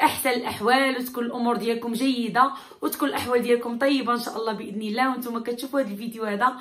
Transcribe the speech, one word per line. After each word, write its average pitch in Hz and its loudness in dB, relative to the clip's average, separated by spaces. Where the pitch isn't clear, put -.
احسن - 2
الاحوال، 247 2
وتكون 254 -4
الامور 240 0
ديالكم 233 -2
جيده، 247 2
وتكون 294 -2
الاحوال 240 0
ديالكم 240 2
طيبه 262 2
ان 240 -2
شاء - -6
الله 226 -2
باذن 202 -6
الله، 240 0
وانتم 240 -4
كتشوفوا 254 -4
هذا 202 0
الفيديو 220 -8
هذا. 214 2